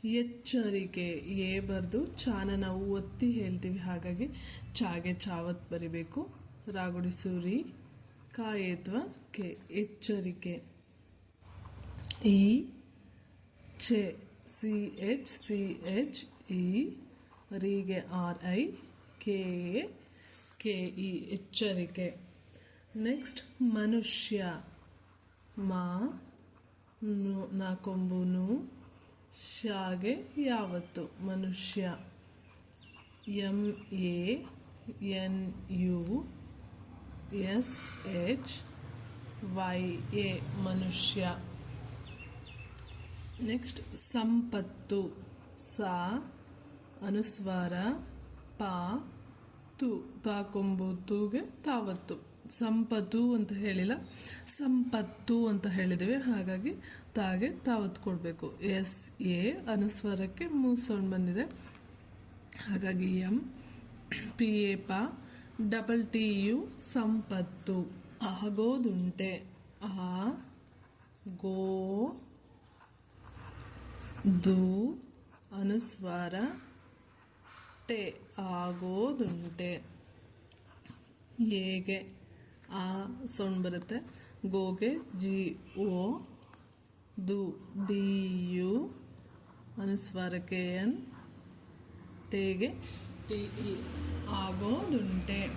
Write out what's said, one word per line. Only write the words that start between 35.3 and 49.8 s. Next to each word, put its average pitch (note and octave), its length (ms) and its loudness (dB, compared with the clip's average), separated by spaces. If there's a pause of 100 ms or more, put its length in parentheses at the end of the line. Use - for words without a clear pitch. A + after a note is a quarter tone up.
ಯು F3+ 300 2 (1300)
ಎಸ್ G3+ 760 0
ಎಚ್ F#3+ 480 0 (1000)
ವೈ F#3 280 0 (320)
ಎ, G3+ 140 4 (340)
ಮನುಷ್ಯ. F#3 760 2 (2000)
ನೆಕ್ಸ್ಟ್ A#3+ 540 -2
ಸಂಪತ್ತು. A3 1300 2 (320)
ಸ - 220 -4 (1200)
ಅನುಸ್ವಾರ, F#3+ 680 0 (840)
ಪ A3 40 -2 (1160)
ತು, A#3+ 360 0 (100)